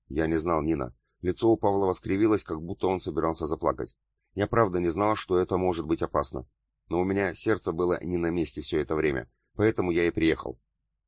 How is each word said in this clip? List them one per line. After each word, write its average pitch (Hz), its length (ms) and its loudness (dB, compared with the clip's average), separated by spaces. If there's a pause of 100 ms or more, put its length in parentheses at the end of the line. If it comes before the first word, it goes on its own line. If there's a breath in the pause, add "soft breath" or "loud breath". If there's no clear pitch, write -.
«Я 80 180 0
не 80 120 0
знал, 80 240 0
Нина». 71 320 -2 (260)
Лицо 92 300 2
у 113 60 6
Павлова 98 360 2
скривилось, 101 520 0
как 80 180 -8
будто 85 240 -4
он 92 140 0
собирался 80 460 -2
заплакать. 69 500 -2 (380)
«Я 101 120 0
правда 101 340 2
не 87 80 2
знал, 104 280 2
что 90 220 0
это 92 200 0
может 85 280 0
быть 82 160 0
опасно. 73 440 -4 (420)
Но 85 120 0
у 92 40 2
меня 95 300 0
сердце 98 380 -2
было 87 300 0
не 87 140 -2
на 85 140 0
месте 82 320 -2
всё - 160 -2
это 76 160 -2
время, 73 360 0 (240)
поэтому 104 360 2
я 85 160 2
и 85 40 4
приехал». - 500 0 (480)